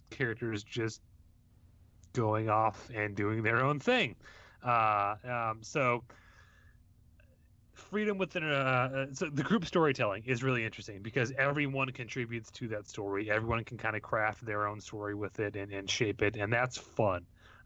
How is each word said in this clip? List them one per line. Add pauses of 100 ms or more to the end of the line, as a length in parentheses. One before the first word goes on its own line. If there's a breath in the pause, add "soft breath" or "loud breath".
characters
just (1120)
going
off
and
doing
their
own
thing. (480 loud breath)
Uh,
um,
so (1700 soft breath)
freedom
within,
uh,
uh,
so
the
group
storytelling
is
really
interesting
because
everyone
contributes
to
that
story.
Everyone
can
kinda
craft
their
own
story
with
it
and,
and
shape
it,
and
that's
fun. (400 loud breath)